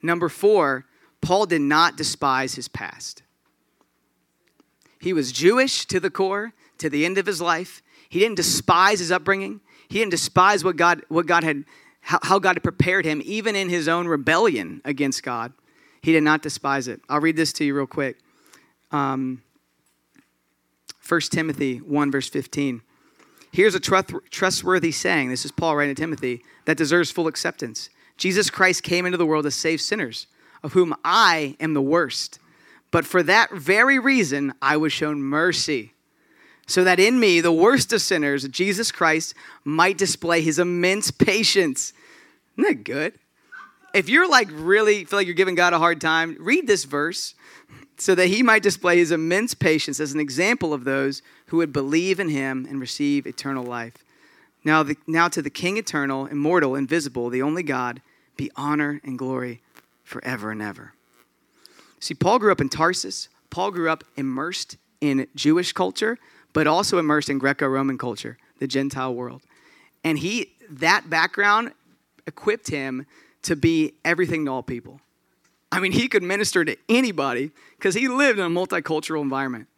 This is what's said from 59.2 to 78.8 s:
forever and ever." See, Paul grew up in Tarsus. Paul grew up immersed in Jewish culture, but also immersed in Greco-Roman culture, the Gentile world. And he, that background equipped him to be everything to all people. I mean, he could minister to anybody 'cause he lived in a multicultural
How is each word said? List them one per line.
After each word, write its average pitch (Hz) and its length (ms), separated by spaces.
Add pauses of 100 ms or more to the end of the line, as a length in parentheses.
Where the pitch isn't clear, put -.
forever 110 480
and 107 100
ever." 101 320 (1040)
See, - 140
Paul 196 240
grew 214 140
up - 100
in 135 80
Tarsus. 160 600 (200)
Paul 190 220
grew 175 180
up 160 140 (120)
immersed 139 640 (240)
in 135 320
Jewish 160 400
culture, 214 460 (340)
but 151 140
also 180 320
immersed 151 320
in 135 80
Greco-Roman 135 580
culture, 113 400 (220)
the 139 80
Gentile 135 480
world. 123 260 (600)
And 156 160
he, 180 340 (160)
that 165 400
background 202 640 (540)
equipped - 420
him 135 380 (340)
to - 140
be 156 380 (120)
everything 165 400
to 139 60
all 131 100
people. 131 400 (680)
I 185 120
mean, 190 100
he 233 160
could 202 160
minister 190 400
to 139 140 (100)
anybody 156 640 (260)
'cause 190 160
he 240 140
lived 254 320
in 185 60
a 170 40
multicultural 160 720